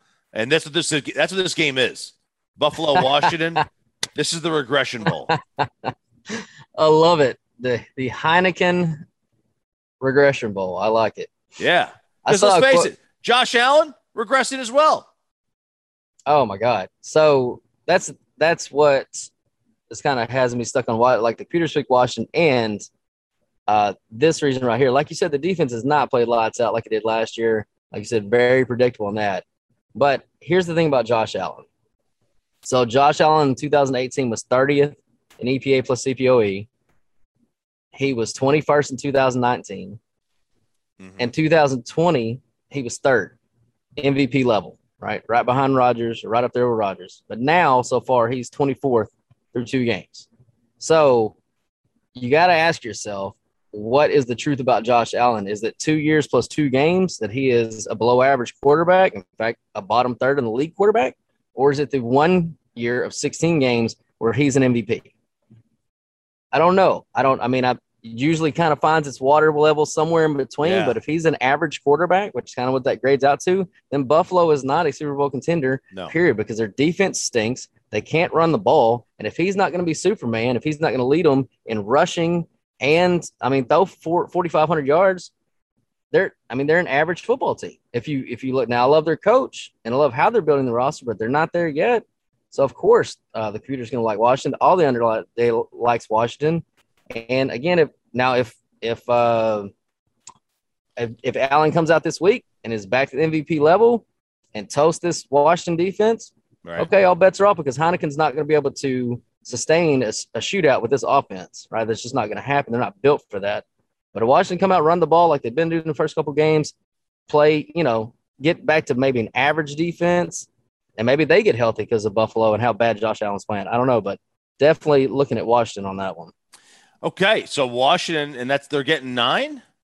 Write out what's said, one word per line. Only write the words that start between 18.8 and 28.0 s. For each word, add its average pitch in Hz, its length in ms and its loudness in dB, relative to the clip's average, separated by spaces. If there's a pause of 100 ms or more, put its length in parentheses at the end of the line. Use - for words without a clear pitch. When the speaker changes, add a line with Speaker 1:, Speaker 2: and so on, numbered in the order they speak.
Speaker 2:
this 113 100 -16
kinda 131 300 -2
has 123 260 0
me 117 80 -4
stuck 123 240 -4
on 113 80 -2
why, 120 200 4
like, 113 200 0
the 104 80 -16
computers 165 300 -4
pick 139 160 -4
Washington 123 420 0
and, 123 480 0 (880)
uh, 104 260 2 (180)
this 151 320 0
reason 131 220 -2
right 120 160 0
here. 135 100 4
Like 143 200 0
you 160 60 -14
said, 180 160 -2
the 143 60 -2
defense 160 340 -4
has 113 120 -6
not 139 260 0
played 120 180 0
lights 113 320 0
out 110 120 0
like 113 140 -4
it - 40 -12
did 107 140 -2
last 113 320 -4
year. 113 300 -2 (260)
Like - 80 -10